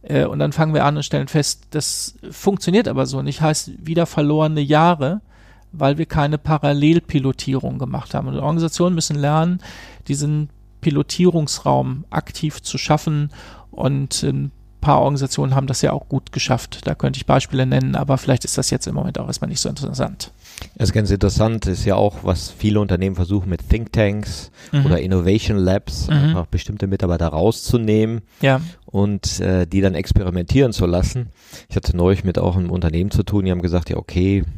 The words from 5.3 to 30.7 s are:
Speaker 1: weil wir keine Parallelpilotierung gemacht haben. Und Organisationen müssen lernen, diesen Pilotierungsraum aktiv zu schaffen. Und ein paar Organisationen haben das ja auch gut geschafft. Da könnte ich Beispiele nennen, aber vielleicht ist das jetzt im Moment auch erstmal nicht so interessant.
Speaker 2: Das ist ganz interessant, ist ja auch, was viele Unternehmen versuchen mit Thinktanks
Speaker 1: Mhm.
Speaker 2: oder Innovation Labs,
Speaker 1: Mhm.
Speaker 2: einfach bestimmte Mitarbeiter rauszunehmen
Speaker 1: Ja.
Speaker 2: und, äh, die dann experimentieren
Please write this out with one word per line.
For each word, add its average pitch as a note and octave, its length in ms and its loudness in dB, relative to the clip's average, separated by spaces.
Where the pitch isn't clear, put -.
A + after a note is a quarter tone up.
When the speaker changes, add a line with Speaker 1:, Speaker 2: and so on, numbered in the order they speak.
Speaker 1:
weil C#3+ 280 0
wir E3 80 -2
keine D3+ 320 0
Parallelpilotierung C#3+ 1400 0
gemacht C3 360 -8
haben. C3+ 140 -4
Und C3+ 80 -6
Organisationen E3 580 0
müssen D#3+ 220 -2
lernen, D#3+ 440 2
diesen D3 400 -2
Pilotierungsraum C#3+ 1300 0
aktiv - 520 -6
zu - 160 -8
schaffen. D3 520 0
Und C#3 520 -2
ein C#3 280 -2
paar C#3+ 200 4
Organisationen C#3 540 0
haben C#3 120 0
das C3 160 -2
ja C#3+ 100 2
auch C#3+ 160 -6
gut - 240 -4
geschafft. - 540 -4
Da D3+ 80 -2
könnte C3+ 240 -2
ich - 80 -10
Beispiele C3+ 400 2
nennen, C3 300 0
aber C#3 200 0
vielleicht B2+ 280 0
ist - 120 -4
das C#3 140 -2
jetzt - 160 -2
im - 80 -4
Moment D3+ 240 -4
auch B2 80 -6
erstmal - 240 -6
nicht C3 100 -4
so - 80 -4
interessant. C3 640 -6
Speaker 2:
Das F#2+ 120 0
ist - 40 -2
ganz G#2 180 2
interessant, G#2 560 2
ist F#2 180 -2
ja G2 100 2
auch, G2+ 300 0
was F#2 260 -2
viele G#2 300 2
Unternehmen F#2+ 340 0
versuchen F#2 340 -2
mit F2 200 -4
Thinktanks G#2+ 840 0
Speaker 1:
Mhm. C#3 140 4
Speaker 2:
oder F2 140 4
Innovation F#2 560 2
Labs, F#2+ 520 0
Speaker 1:
Mhm. D#3 60 0
Speaker 2:
einfach C#3+ 320 2
bestimmte G2+ 420 -4
Mitarbeiter F2 400 0
rauszunehmen A2 960 0
Speaker 1:
Ja. C3+ 200 4
Speaker 2:
und, G2+ 540 -2
äh, F2+ 280 2
die F#2+ 140 0
dann F#2+ 140 2
experimentieren F#2 800 2